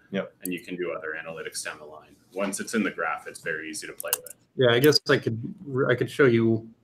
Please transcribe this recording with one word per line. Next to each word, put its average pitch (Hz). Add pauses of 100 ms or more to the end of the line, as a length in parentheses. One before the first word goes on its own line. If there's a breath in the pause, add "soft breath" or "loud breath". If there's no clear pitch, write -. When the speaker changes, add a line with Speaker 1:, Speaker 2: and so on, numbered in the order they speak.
(100)
Speaker 1:
Yep. 95
Speaker 2:
And 92
you 87
can 92
do 87
other 80
analytics 80
down 80
the 76
line. 76 (200)
Once 98
it's 104
in 110
the 90
graph, 80
it's 80
very 80
easy 78
to 78
play 80 (120)
with. - (200)
Speaker 3:
Yeah, 123
I 120
guess 143
I 139
could, 113 (480)
I 123
could 120
show 143
you 113 (160)